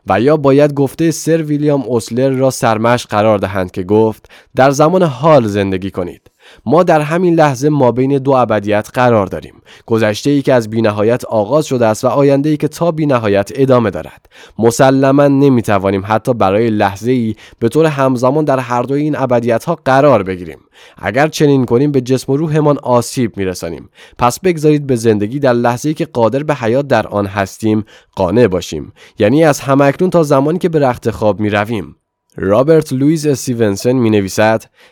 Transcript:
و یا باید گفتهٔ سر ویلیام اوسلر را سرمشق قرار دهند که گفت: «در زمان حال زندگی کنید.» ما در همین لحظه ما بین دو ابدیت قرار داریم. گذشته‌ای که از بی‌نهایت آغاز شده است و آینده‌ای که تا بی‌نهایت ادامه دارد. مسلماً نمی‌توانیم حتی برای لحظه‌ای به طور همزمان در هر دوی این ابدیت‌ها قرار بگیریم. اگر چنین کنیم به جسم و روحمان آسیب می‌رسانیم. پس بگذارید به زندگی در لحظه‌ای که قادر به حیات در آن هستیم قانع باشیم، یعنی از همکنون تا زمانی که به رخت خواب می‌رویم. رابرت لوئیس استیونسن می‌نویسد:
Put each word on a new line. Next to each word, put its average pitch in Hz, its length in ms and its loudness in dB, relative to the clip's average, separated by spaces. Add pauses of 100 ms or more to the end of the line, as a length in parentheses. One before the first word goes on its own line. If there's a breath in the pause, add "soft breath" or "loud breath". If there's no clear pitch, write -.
و 98 140 0
یا 151 160 2
باید 143 360 2
گفتهٔ 143 380 -2
سر 160 300 -2
ویلیام 147 400 -2
اوسلر 120 480 -2
را 131 200 0
سرمشق 117 600 0
قرار 107 280 2
دهند 95 340 -6
که 98 120 -8
گفت: 107 460 0 (260 loud breath)
«در 135 160 4
زمان 160 320 2
حال 139 440 2
زندگی 98 440 -4
کنید.» 87 300 -10 (440 soft breath)
ما 156 180 4
در 160 180 2
همین 170 340 0
لحظه 147 340 2
ما 135 220 2
بین 135 260 0
دو 135 140 -2
ابدیت 107 640 0
قرار 117 340 2
داریم. 85 260 -12 (320 loud breath)
گذشته‌ای 113 560 0
که 135 120 0
از 113 160 0
بی‌نهایت 110 560 0
آغاز 113 400 -2
شده 120 200 0
است 110 200 0
و - 20 0
آینده‌ای 139 500 2
که 147 100 -2
تا 170 240 -4
بی‌نهایت 117 640 0
ادامه 127 340 2
دارد. - 360 -10 (340 loud breath)
مسلماً 135 680 4
نمی‌توانیم 110 800 2
حتی 110 280 -2
برای 107 360 0
لحظه‌ای 107 640 -2 (240 loud breath)
به 117 100 0
طور 151 160 2
همزمان 135 600 0
در 139 140 0
هر 123 220 -2
دوی 139 200 -4
این 151 160 -2
ابدیت‌ها 120 680 -2
قرار 131 380 4
بگیریم. 90 360 -10 (380 loud breath)
اگر 127 300 -2
چنین 139 380 2
کنیم 139 260 0
به 135 100 0
جسم 127 320 -2
و 139 40 0
روحمان 151 400 0
آسیب 120 600 -2
می‌رسانیم. 90 520 -8 (280 loud breath)
پس 123 220 0
بگذارید 151 480 0
به 131 80 0
زندگی 110 440 0
در 131 140 2
لحظه‌ای 120 420 -2
که 165 100 -6
قادر 120 380 -2
به 151 120 -4
حیات 123 320 -2
در 113 200 0
آن 101 180 -4
هستیم 104 600 -4 (300 soft breath)
قانع 95 320 2
باشیم، 85 460 -8 (260 loud breath)
یعنی 123 240 2
از 147 160 2
همکنون 139 500 0
تا 170 140 2
زمانی 147 340 0
که 180 120 -2
به 160 100 -2
رخت 123 320 -2
خواب 104 280 -2
می‌رویم. 104 560 -4 (400)
رابرت 139 580 2
لوئیس 147 320 0
استیونسن 117 640 -2
می‌نویسد: 110 720 0 (280 soft breath)